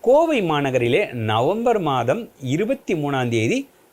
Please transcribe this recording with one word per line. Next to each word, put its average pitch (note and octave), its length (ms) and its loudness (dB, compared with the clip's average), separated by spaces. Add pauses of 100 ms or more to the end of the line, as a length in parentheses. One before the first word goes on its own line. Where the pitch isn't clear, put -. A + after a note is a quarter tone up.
கோவை C#4+ 420 4
மாநகரிலே C#3+ 680 0
நவம்பர் C3+ 640 0
மாதம் C#3+ 500 -2 (140)
இருபத்தி G3 520 -4
மூணாம் C#3+ 340 -2
தேதி A#2+ 400 -2 (240)